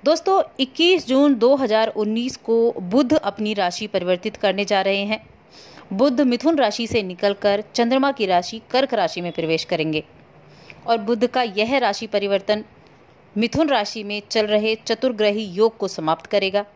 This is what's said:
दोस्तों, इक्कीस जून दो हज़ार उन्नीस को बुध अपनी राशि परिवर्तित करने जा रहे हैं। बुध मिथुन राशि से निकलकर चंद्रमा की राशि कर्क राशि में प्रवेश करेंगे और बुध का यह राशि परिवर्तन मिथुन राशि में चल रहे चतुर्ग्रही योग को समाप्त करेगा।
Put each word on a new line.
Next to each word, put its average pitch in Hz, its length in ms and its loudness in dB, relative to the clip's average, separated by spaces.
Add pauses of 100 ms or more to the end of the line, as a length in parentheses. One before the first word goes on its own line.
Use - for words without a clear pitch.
दोस्तों, 339 380 2 (180)
इक्कीस 330 480 2
जून 277 260 4
दो 240 200 4
हज़ार 220 340 2
उन्नीस 220 480 -4
को 226 360 0
बुध 226 400 0
अपनी 214 420 -2
राशि 202 320 -2
परिवर्तित 180 500 -2
करने 202 280 0
जा 196 160 0
रहे 196 240 0
हैं। 214 220 -6 (680)
बुध 247 280 2
मिथुन 262 380 2
राशि 233 280 0
से 226 160 0
निकलकर 202 640 -2 (100)
चंद्रमा 262 380 0
की 214 140 -2
राशि 185 440 0
कर्क 254 240 0
राशि 175 260 -2
में 175 120 -6
प्रवेश 165 320 -2
करेंगे 156 400 -2 (840)
और 233 120 2
बुध 214 280 -2
का 254 160 -2
यह 226 360 -2
राशि 220 280 -2
परिवर्तन 202 580 -2 (720)
मिथुन 269 320 0
राशि 220 360 -2
में 208 260 -8
चल 214 160 2
रहे 214 280 2
चतुर्ग्रही 220 680 0
योग 214 320 0
को 196 120 -4
समाप्त 165 380 -2
करेगा। 202 500 0